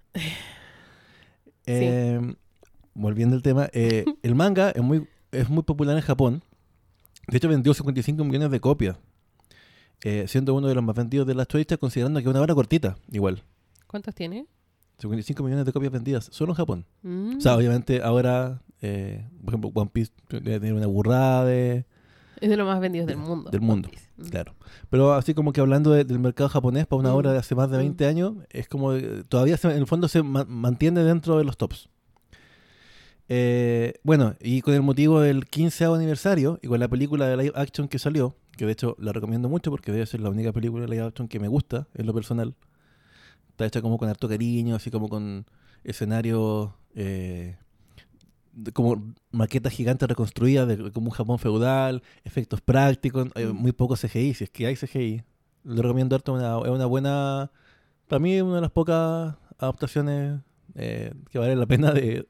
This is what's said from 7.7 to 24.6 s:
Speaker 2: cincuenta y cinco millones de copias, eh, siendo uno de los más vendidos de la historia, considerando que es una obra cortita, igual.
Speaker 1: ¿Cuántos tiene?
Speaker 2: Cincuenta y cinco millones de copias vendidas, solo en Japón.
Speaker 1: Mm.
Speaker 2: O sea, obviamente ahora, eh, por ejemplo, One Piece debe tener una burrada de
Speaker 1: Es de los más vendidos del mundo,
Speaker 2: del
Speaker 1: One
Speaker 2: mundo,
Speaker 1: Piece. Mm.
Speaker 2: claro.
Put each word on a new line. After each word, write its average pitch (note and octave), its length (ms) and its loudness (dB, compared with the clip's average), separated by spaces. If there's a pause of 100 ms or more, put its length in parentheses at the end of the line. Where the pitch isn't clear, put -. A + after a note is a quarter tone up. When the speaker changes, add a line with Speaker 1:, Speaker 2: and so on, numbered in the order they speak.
Speaker 2:
cincuenta C#3 260 -4
y - 20 0
cinco D3+ 220 -2
millones C#3+ 260 0
de C3 80 0
copias, A#2 380 0 (1040)
eh, G#2 240 -4
siendo C3+ 280 0
uno C#3 120 0
de C3+ 80 2
los B2 80 0
más A2 140 -2
vendidos B2 300 0
de C3 80 0
la B2+ 80 -2
historia, D3+ 340 0
considerando C3 440 -2
que A#2 40 -2
es B2+ 60 2
una C3+ 100 2
obra D#3 140 2
cortita, C3 420 2 (160)
igual. G2 300 -2 (440)
Speaker 1:
¿Cuántos G#3 280 -10
tiene? F#3+ 320 -10 (520)
Speaker 2:
Cincuenta A2 220 -4
y G#2 40 -8
cinco C#3+ 200 -6
millones C3+ 220 0
de C3 60 0
copias C#3 200 -2
vendidas, B2+ 400 -4
solo D#3+ 200 -2
en D#3 40 -4
Japón. C#3+ 300 -2 (160)
Speaker 1:
Mm. G3 340 -6
Speaker 2:
O C#4 40 -6
sea, B2+ 160 4
obviamente A#2+ 460 2
ahora, B2 600 0 (180)
eh, G2+ 440 -6 (160)
por F#2+ 100 -10
ejemplo, G#2+ 240 -4
One G#2+ 180 0
Piece A2+ 200 -2 (160)
debe - 320 -4
tener A2 140 -2
una G#2+ 120 0
burrada B2+ 580 4
de B2 420 0 (540)
Speaker 1:
Es G#3 100 0
de G#3 60 4
los G3+ 100 0
más F#3+ 140 0
vendidos F3+ 280 -2
del C#3+ 80 -2
mundo, D#3 340 -6
Speaker 2:
del G#2 100 0
Speaker 1:
One A2+ 60 0
Speaker 2:
mundo, G#2 240 2
Speaker 1:
Piece. - 260 -20
Mm. C#2+ 120 -18
Speaker 2:
claro. E2+ 260 -8 (360)